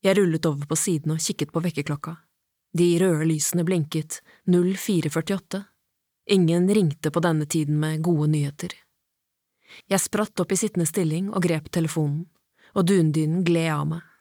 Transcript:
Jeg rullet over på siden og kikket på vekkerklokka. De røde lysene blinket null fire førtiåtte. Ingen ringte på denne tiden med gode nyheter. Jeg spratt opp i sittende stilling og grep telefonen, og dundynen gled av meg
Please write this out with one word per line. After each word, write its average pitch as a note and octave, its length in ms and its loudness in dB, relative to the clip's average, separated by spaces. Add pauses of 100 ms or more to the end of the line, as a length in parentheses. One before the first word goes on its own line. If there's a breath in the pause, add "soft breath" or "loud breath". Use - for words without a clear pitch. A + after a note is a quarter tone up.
Jeg F#3+ 140 4
rullet E3+ 280 2
over C#3+ 220 -2
på E3 100 -2
siden D#3 380 -2
og D#3+ 80 -4
kikket - 300 -6
på E3 100 -2
vekkerklokka. D#3 540 -6 (580)
De F3 120 4 (120)
røde E3 300 2
lysene E3 340 -2
blinket D#3+ 560 -2 (320 soft breath)
null F3+ 240 4
fire D#3+ 340 0
førtiåtte. F#3+ 540 -6 (680)
Ingen F3 440 4
ringte D#3 360 2
på E3 140 0
denne D#3 220 2
tiden D3+ 340 0
med D#3 240 -2
gode D#3 280 2
nyheter. D3 400 -4 (1160 loud breath)
Jeg F#3+ 120 2
spratt - 400 -4
opp F3 120 0
i F#3 60 0
sittende F3 280 -2
stilling F3 460 -2
og F#3 120 -2
grep D#3 280 -2
telefonen, D#3+ 540 -2 (480 soft breath)
og F#3 140 2
dundynen D#3+ 580 2
gled E3 260 2
av D3 180 -2
meg E3 140 -8 (160)